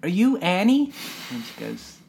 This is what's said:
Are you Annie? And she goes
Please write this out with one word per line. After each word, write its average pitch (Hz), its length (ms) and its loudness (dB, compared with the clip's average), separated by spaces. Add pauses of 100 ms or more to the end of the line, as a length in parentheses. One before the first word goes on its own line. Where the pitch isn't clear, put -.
Are 151 60 -4
you 220 300 4
Annie? 220 540 2 (380)
And 120 140 -10
she - 160 -16
goes 113 380 -12 (100)